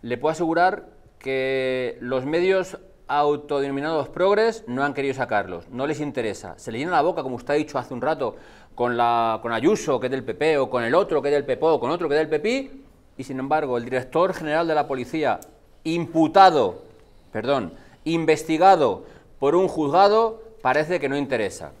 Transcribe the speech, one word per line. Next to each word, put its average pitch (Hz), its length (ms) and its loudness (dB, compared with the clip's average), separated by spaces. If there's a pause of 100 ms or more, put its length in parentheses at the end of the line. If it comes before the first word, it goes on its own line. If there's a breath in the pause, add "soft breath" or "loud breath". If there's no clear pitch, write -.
le 120 160 -6
puedo 151 160 0
asegurar 170 560 0 (300)
que 131 800 -2
los 127 240 -4
medios 175 520 0 (300)
autodenominados 147 1000 -2
progres 214 580 2
no 127 160 -2
han 143 100 0
querido 139 200 -2
sacarlos, 101 560 -4
no 127 180 -6
les 147 140 -4
interesa. 113 560 -6
Se - 160 -12
le 113 60 -6
llena 165 120 -4
la 160 100 2
boca, 175 220 0
como 127 140 -8
usted - 160 -4
ha 147 40 2
dicho 151 220 -4
hace 131 140 -10
un 117 80 -8
rato, 139 340 -2 (400 loud breath)
con 120 220 -2
la, 117 440 2
con 117 120 -4
Ayuso, 135 480 0
que 127 60 -4
es 123 40 -2
del 131 140 -6
P - 80 -8
P, 151 240 0
o 135 120 0
con 123 140 -2
el 117 120 0
otro, 170 260 2
que 143 80 -2
es 147 60 2
del 139 100 0
P 131 100 -2
P, 147 100 -2
o 156 140 4
con 117 120 -2
otro, 170 180 -4
que 139 60 0
es 151 40 4
del 156 100 -2
P 151 100 0
P, 254 320 -4 (440)
y 135 80 -14
sin 131 160 -10
embargo, 139 380 -2
el 120 80 -4
director 160 480 0
general 160 340 -2
de 160 80 0
la 143 100 2
policía, 131 540 -4 (460)
imputado, 160 960 4 (500)
perdón, 113 440 -2 (280 loud breath)
investigado 160 1000 4 (340 loud breath)
por 143 160 2
un 185 140 4
juzgado, 202 760 2 (180)
parece 156 380 0
que 139 80 -2
no 135 80 -2
interesa. 110 640 -4